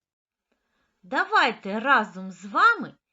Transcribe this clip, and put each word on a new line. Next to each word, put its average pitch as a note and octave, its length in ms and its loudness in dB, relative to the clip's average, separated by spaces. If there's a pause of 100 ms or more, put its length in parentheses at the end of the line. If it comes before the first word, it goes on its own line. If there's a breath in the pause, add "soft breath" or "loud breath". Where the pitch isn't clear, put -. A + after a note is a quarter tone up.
(1040)
Давайте B3+ 800 -2
разом G3+ 500 0
з F3+ 140 -20
вами D#4 520 0 (160)